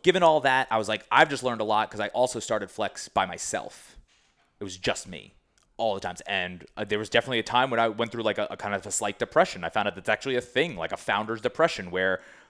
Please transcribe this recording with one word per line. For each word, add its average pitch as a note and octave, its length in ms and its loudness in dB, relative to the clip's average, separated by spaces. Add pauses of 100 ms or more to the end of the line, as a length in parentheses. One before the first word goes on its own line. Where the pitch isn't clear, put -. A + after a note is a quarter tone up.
given F3+ 200 4
all D#3 180 6
that, C3 300 2
I A2+ 60 2
was G#2+ 100 0
like, G#2+ 240 -4
"I've D3 200 6
just C3+ 120 -6
learned A#2 200 -2
a - 20 -2
lot," G#2+ 260 2
'cause G#2 100 -6
I G#2 80 -2
also B2 320 0
started G2+ 300 -2
Flex - 380 -6
by G2 160 2
myself. - 720 -8 (640)
It G2+ 40 -10
was F#2 120 -10
just - 320 -4
me B1 260 -16 (440)
all A2 160 0
the G2 60 -6
times. F2+ 220 -8
And, F2+ 440 -4 (100)
uh, G#2+ 80 -4
there G#2 140 0
was G#2+ 100 -6
definitely A#2+ 300 2
a A2 40 0
time B2+ 280 0
when A#2 100 2
I A#2 80 4
went A2+ 240 -4
through, A#2 100 -4
like, G#2+ 160 0
a, G#2 120 0
a G#2 60 -10
kind G2+ 180 -6
of F#2+ 120 -4
a G2 40 -10
slight G#2 280 -4
depression. A#2+ 460 2
I - 60 -4
found G#2 180 0
out F#2 60 -2
that's F#2+ 160 -12
actually B2+ 260 0
a A#2+ 60 0
thing, C#3+ 340 0
like, E2 160 -6
a G2 40 -6
founder's G#2+ 440 -2
depression, B2 500 0
where F#2 320 0 (280)